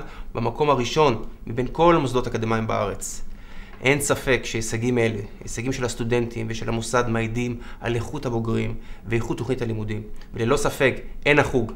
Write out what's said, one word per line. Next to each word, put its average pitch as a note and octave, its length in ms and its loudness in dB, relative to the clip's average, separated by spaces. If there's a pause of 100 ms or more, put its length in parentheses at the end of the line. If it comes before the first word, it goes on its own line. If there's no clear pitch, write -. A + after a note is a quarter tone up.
(340)
במקום D3 360 2
הראשון B2+ 540 4 (220)
מבין B2 260 -2
כל E3+ 240 8
המוסדות B2 300 2
האקדמיים A2 400 0
בארץ. G#2+ 580 -2 (560)
אין C3+ 200 4
ספק C3 440 2
שהישגים A#2 540 0
אלה, A2 220 2 (220)
הישגים A#2+ 300 -4
של B2 120 -4
הסטודנטים A#2 680 0
ושל A2+ 180 -6
המוסד, A#2 400 2
מעידים A2+ 520 0 (200)
על A#2 140 -2
איכות C#3+ 320 -4
הבוגרים A2+ 480 0 (320)
ואיכות D3 320 0
תוכנית B2 240 -2
הלימודים. G#2+ 400 -2 (320)
וללא A#2 220 2
ספק, C#3 440 2 (260)
הן D3 120 6
החוג B2+ 380 2